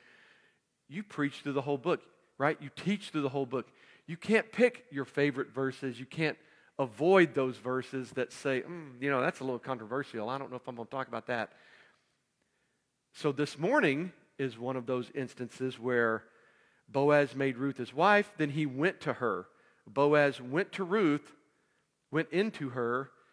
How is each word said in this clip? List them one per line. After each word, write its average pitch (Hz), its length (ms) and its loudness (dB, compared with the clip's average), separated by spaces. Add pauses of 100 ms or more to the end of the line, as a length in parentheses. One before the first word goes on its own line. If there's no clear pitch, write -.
(880)
you 185 140 -8
preach 143 400 -2
through 143 120 -4
the 139 80 0
whole 143 160 -2
book, 156 240 0 (360)
right? 151 240 2
You 139 140 -10
teach 202 340 -2
through 156 120 -2
the 139 80 0
whole 135 160 0
book. 127 220 -4 (380)
You 170 120 -8
can't - 340 2
pick 240 400 2
your 139 140 -6
favorite 139 480 0
verses. 131 460 -4
You 131 60 -12
can't 156 320 -2 (400)
avoid 143 560 4
those 131 240 0
verses 127 540 -6
that 123 200 -2
say, 131 300 -2
"Mm, 151 400 -14
you 139 80 -2
know, 135 120 2
that's 139 180 -2
a 131 40 -8
little 127 160 -4
controversial. 117 680 -6
I 131 80 -4
don't 139 120 -10
know 127 80 -10
if - 100 -14
I'm 127 80 -10
gonna 117 140 -10
talk 131 180 -6
about 113 200 -8
that." 117 260 -4 (1600)
So - 180 0
this 139 260 -4
morning 175 540 2 (260)
is 123 220 -4
one 127 160 -4
of 123 100 -6
those 123 260 -2
instances 127 680 -6
where 117 460 2 (640)
Boaz 143 440 4
made 135 240 -2
Ruth 135 200 -2
his 123 160 -8
wife, 202 440 4
then 151 140 0
he 151 140 0
went 147 360 0
to 139 120 0
her. 101 340 -2 (400)
Boaz 143 540 4
went 139 320 -2
to 190 100 -6
Ruth, 170 500 0 (800)
went 156 180 0
into 185 400 -2
her 123 400 -2 (240)